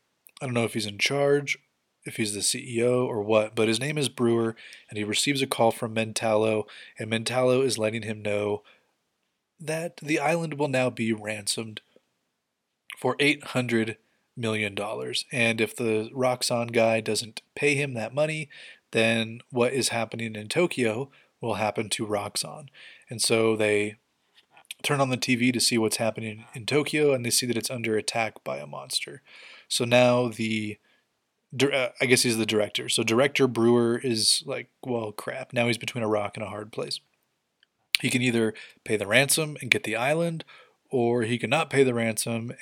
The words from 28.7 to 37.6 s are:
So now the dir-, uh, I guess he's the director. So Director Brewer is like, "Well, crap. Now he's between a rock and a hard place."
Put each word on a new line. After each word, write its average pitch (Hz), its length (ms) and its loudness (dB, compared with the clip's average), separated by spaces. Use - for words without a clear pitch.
So - 180 -2
now 123 440 6
the 110 500 -4
dir-, 135 200 2
uh, 131 140 0
I 143 60 2
guess 127 160 4
he's 117 160 0
the 110 80 0
director. 107 420 -2
So 117 140 0
Director 131 460 4
Brewer 120 500 4
is 113 480 0
like, 127 220 -8
"Well, 117 260 -4
crap. 127 420 -10
Now 120 140 2
he's 117 120 0
between - 260 -6
a 107 40 0
rock 104 280 0
and 107 100 -8
a 98 40 -10
hard 107 200 -12
place." - 300 -8